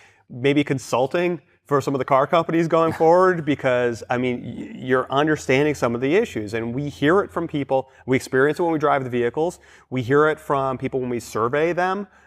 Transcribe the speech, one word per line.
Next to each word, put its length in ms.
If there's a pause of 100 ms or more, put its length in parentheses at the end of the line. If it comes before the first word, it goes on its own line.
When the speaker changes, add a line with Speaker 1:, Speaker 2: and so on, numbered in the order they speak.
(300)
Speaker 1:
maybe 340
consulting 800 (240)
for 160
some 140
of 40
the 60
car 220
companies 400
going 260
Speaker 2:
<laughs> 80
Speaker 1:
forward, 420
because, 640
I 100
mean, 240
y-, 320
you're 360
understanding 640
some 220
of 60
the 140
issues. 380
And 220
we 140
hear 320
it 100
from 160
people. 420 (160)
We 100
experience 440
it 40
when 80
we 80
drive 240
the 60
vehicles. 500 (300)
We 140
hear 240
it 120
from 380
people 220
when 100
we 100
survey 540
them 340 (200)